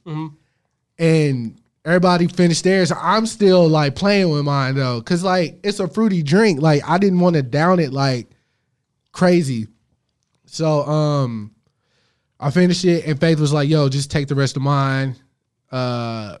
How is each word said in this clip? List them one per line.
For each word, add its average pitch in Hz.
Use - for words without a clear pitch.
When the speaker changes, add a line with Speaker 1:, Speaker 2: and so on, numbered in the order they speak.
Speaker 1:
Mm-hmm. 156
Speaker 2:
And 147
everybody 175
finished 170
theirs. 185
I'm 208
still, 185
like, 151
playing 196
with 147
mine, 135
though, 127
'cause, 175
like, 185
it's 202
a 180
fruity 196
drink. 170
Like, 151
I 170
didn't 190
wanna 175
down 156
it, 135
like, 135
crazy. 143
So, 156
um, 139
I 143
finished 180
it, 170
and 147
Faith 165
was 147
like, 147
"Yo, 151
just 139
take 143
the 143
rest 135
of 131
mine. 135
Uh, 117